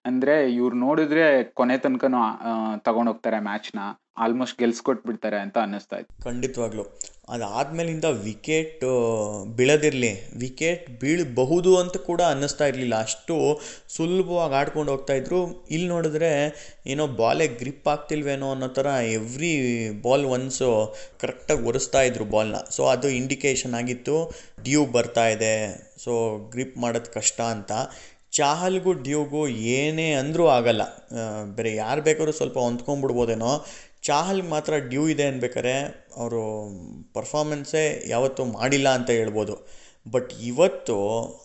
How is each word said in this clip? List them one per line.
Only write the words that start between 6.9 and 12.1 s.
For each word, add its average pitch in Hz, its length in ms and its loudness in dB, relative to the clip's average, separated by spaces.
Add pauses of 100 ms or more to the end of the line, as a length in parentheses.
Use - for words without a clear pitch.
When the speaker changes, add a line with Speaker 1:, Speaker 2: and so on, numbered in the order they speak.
Speaker 2:
ಅದಾದ್ಮೇಲಿಂದ 151 760 -4
ವಿಕೆಟ್, 151 800 -2
ಆ, 113 720 0
ಬೀಳದಿರ್ಲಿ, 127 840 2
ವಿಕೆಟ್ 127 600 -4
ಬೀಳ್ಬಹುದು 160 760 4
ಅಂತ 180 200 2
ಕೂಡ 175 260 -2